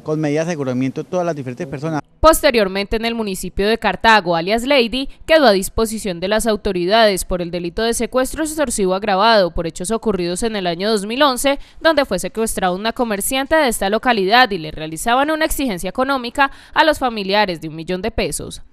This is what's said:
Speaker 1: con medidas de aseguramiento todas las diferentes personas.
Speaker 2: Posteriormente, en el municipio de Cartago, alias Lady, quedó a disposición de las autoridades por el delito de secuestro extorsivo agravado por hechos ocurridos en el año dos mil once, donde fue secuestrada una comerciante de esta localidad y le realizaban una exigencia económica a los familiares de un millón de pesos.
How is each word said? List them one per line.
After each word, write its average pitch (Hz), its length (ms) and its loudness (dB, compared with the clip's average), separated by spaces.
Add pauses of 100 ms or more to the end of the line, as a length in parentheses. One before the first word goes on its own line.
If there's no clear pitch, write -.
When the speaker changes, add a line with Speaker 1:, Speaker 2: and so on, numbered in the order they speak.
Speaker 1:
con 156 160 -4
medidas 156 280 0
de 180 40 -4
aseguramiento 131 540 -4
todas 180 200 -2
las 170 80 -2
diferentes 131 320 -8
personas. 147 360 -6 (180)
Speaker 2:
Posteriormente, 226 800 2
en 220 80 -4
el 233 100 -2
municipio 196 540 -4
de 226 80 2
Cartago, 190 580 4
alias 202 300 0
Lady, 262 420 0 (180)
quedó 311 200 6
a 214 80 8
disposición 202 680 -2
de 180 80 -4
las 214 180 0
autoridades 202 800 2
por 180 180 -4
el 170 100 -6
delito 175 320 -4
de 233 100 0
secuestro 254 500 -2
extorsivo 269 520 -2
agravado 202 580 4
por 170 120 -4
hechos - 260 -6
ocurridos 185 520 -2
en 220 140 -4
el 185 100 -2
año 175 240 -2
dos 202 140 0
mil 240 180 0
once, 277 340 2 (220)
donde 311 240 2
fue 190 160 -4
secuestrada 190 560 -2
una 214 160 -4
comerciante 254 640 -2
de 302 140 4
esta 208 200 -2
localidad 220 640 4
y 196 60 -4
le 156 140 -8
realizaban 226 600 -2
una 311 140 0
exigencia 208 440 -2
económica 262 640 0 (220)
a 311 100 4
los 302 160 2
familiares 202 600 0
de 156 80 -8
un 147 80 -12
millón 180 240 -4
de 226 100 -4
pesos. 165 500 -6 (120)